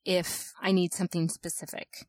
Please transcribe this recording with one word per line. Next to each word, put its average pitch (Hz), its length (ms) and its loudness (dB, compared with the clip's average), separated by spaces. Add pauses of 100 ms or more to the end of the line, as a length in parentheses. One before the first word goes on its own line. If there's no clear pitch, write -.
if - 560 0
I 196 100 2
need 180 220 4
something 170 360 0
specific. - 800 -10